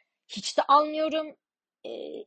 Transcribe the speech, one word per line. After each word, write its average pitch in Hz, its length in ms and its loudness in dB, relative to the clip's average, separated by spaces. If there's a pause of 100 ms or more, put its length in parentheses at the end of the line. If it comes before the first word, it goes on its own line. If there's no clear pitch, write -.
(280)
Hiç - 300 -6
de - 40 6
almıyorum. 302 640 2 (600)
Ee, - 40 -10 (360)